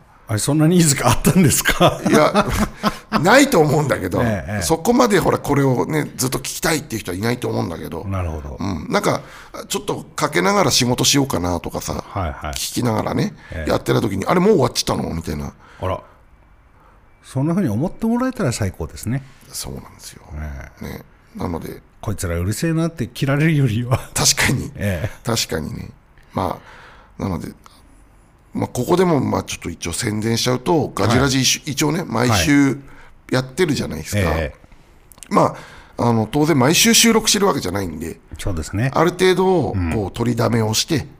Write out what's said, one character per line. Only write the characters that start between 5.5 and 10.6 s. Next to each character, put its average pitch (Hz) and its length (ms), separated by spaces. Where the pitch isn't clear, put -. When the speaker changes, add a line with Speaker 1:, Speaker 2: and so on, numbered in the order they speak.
Speaker 2:
れ 139 80
を 131 220
ね、 147 300
ず 131 120
っ - 20
と 139 100
聞 - 40
き - 180
た 160 120
い 156 40
っ - 60
て - 120
い 104 40
う - 20
人 - 100
は 87 60
い - 40
な 117 120
い 123 40
と 113 120
思 113 120
う 113 40
ん 98 40
だ 80 80
け 78 120
ど。 80 160
Speaker 1:
な 95 180
る 87 80
ほ 80 100
ど。 73 160
Speaker 2:
う - 60
ん。 80 260
な 202 120
ん - 20
か、 - 180
ち - 100
ょ - 20
っ - 60
と 127 200
か 147 140
け 175 120
な 190 120
が 202 120